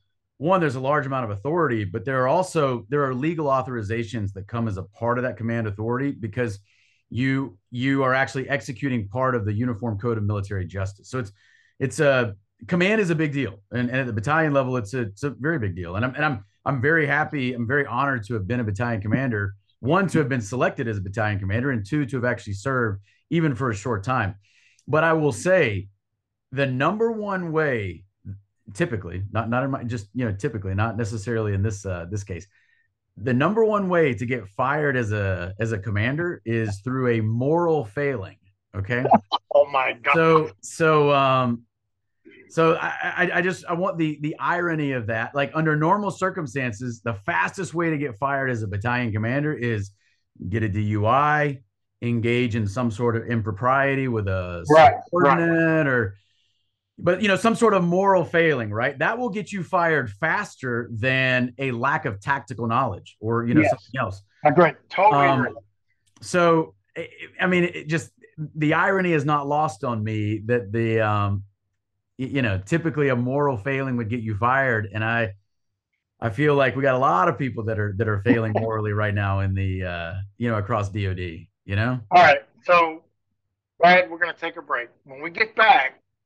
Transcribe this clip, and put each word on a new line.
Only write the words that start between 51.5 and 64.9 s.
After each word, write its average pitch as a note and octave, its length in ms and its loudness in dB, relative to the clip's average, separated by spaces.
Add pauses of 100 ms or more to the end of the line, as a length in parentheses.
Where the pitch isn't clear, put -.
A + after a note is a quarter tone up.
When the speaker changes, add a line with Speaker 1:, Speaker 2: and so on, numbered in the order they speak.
Speaker 1:
engage A#2+ 540 0
in A2+ 100 0
some A#2 240 -2
sort A#2 260 0
of A#2 120 -4
impropriety B2+ 800 0
with A2 200 -2
a F2+ 440 -4
Speaker 2:
Right, D3+ 220 10
right. - 120 -8
Speaker 1:
subordinate E3 800 4
or, A#2 280 2 (800)
but, F3+ 240 0
you G#3+ 60 2
know, G3 80 4
some A3+ 200 2
sort A3 200 4
of F3+ 80 4
moral F#3 400 4
failing, C#3+ 480 2
right? B2+ 280 -2
That G3+ 200 0
will B3 100 -2
get G3+ 220 -6
you G3 120 -6
fired D#3+ 480 2
faster D3 800 -4
than B2+ 640 2
a C3+ 140 -2
lack C#3 340 -2
of G2+ 140 -4
tactical A#2+ 480 -4
knowledge A#2 520 -2
or, A#2 260 -2
you A#2+ 80 0
know, - 80 8
Speaker 2:
Yes. - 100 4
Speaker 1:
something - 280 -6
else. G2+ 220 -6 (240)
Speaker 2:
Agree. D3+ 260 6 (180)
Totally C#3+ 380 4